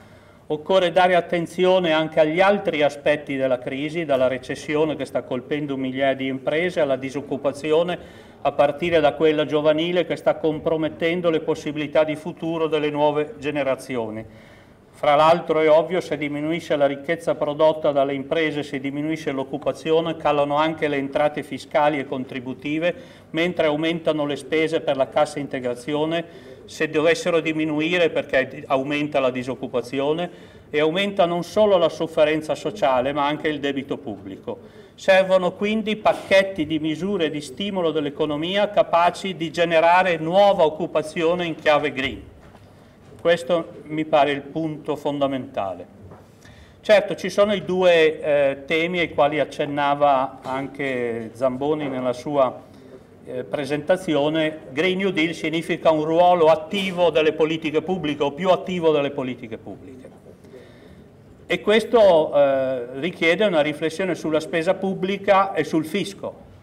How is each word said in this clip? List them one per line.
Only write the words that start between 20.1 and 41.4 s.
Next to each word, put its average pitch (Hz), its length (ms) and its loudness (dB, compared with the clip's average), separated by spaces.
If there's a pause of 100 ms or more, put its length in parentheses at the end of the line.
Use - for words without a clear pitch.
calano 143 400 0
anche 156 320 0
le 143 80 -2
entrate 147 460 0
fiscali 147 560 0
e 131 80 -6
contributive, 135 880 -6 (360)
mentre 170 360 0
aumentano 156 580 -2
le 143 120 -4
spese 156 440 0
per 143 160 -2
la 131 120 0
cassa 151 320 0
integrazione, 147 840 -4 (400)
se - 260 -4
dovessero 160 500 2
diminuire 156 720 0
perché 139 560 -2
aumenta 147 540 0
la 131 100 2
disoccupazione 131 1000 -4 (400)
e 147 100 0
aumenta 190 460 2
non 175 160 0
solo 208 340 2
la 170 120 4
sofferenza 156 640 0
sociale 135 580 0
ma 143 140 0
anche 151 220 -2
il 151 100 -4
debito 139 380 -4
pubblico. 98 800 -12 (220)
Servono 185 540 2
quindi 214 420 -2
pacchetti 190 720 2
di 156 140 -2
misure 160 500 -2
di 147 100 -6
stimolo 185 520 -4
dell'economia 156 760 -2
capaci 175 680 2
di 156 160 -6
generare 170 640 4
nuova 180 480 4
occupazione 165 800 0